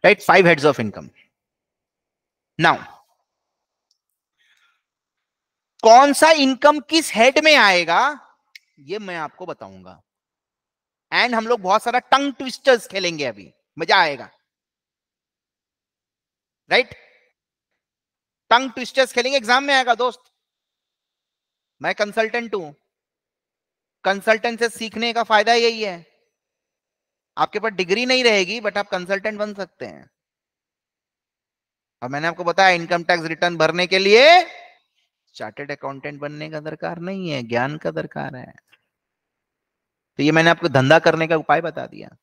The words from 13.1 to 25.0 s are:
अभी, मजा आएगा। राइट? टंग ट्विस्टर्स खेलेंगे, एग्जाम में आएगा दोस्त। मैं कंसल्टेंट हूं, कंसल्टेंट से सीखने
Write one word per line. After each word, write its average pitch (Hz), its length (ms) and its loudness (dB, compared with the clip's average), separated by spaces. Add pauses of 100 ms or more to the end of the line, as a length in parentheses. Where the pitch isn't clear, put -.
अभी, 101 280 -12 (260)
मजा 165 180 0
आएगा। 143 340 -2 (2500)
राइट? 220 260 -2 (1500)
टंग 247 220 2
ट्विस्टर्स 254 420 -4
खेलेंगे, 254 240 -2
एग्जाम 247 260 0
में 277 120 0
आएगा 247 200 2
दोस्त। 240 380 -8 (1500)
मैं 170 140 -4
कंसल्टेंट 220 600 -4
हूं, 160 180 -10 (1300)
कंसल्टेंट 220 560 -2
से 233 100 -2
सीखने 226 440 -8